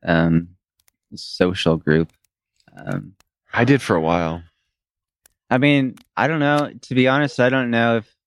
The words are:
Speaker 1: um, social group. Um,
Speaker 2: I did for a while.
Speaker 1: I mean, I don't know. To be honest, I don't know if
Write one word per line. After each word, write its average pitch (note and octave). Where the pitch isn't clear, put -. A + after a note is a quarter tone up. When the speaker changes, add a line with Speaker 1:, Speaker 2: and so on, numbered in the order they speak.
Speaker 1:
um, E2+
social F2+
group. D#2
Um, -
Speaker 2:
I A#2
did C3
for A2
a E2
while. E2+
Speaker 1:
I B2
mean, C#3
I A#2
don't D#3+
know. D3
To -
be B2+
honest, C#3
I B2+
don't B2+
know A#2
if -